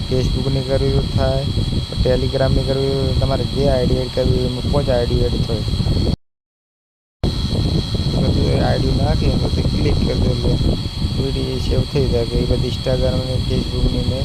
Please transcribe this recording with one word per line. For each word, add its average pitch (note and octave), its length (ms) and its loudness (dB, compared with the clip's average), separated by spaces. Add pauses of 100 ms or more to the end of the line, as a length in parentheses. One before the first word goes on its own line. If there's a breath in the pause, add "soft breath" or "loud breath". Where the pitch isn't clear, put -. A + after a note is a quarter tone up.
Facebook-ની C3 600 0
કરવી C3+ 280 0
હોય C3+ 180 0
થાય, C3+ 340 0 (560)
Telegram-ની C3 640 2
કરવી C3+ 260 0
હોય, C3+ 240 0
તમારે C3+ 340 0
જે C3+ 180 -2
આઈ B2+ 180 2
ડી B2+ 160 2
એડ B2 100 -4
કરવી B2+ 260 2
હોય B2+ 120 0
એમાં B2 200 -4
પાંચ C#3+ 200 0
આઈ A#2+ 180 2
ડી A#2+ 160 2
એડ A#2 160 0
થાય. A2 240 0 (2500)
બધું - 340 2
એ - 140 0
આઈ B2+ 200 0
ડી C3 160 0
નાખી - 440 2
પછી - 300 0
ક્લિક C#3+ 280 2
કરી C3 220 0
દો B2+ 100 2
એટલે B2 240 0 (600)
વીડિયો C3 480 -2
સેવ B2 260 0
થઈ C#3+ 200 0
જાય A#2 180 0
કે - 120 -2
એ B2 80 2
બધી B2+ 260 0
Instagram-ની, B2+ 680 -2
Facebook-ની B2+ 640 0
ને C3+ 200 -2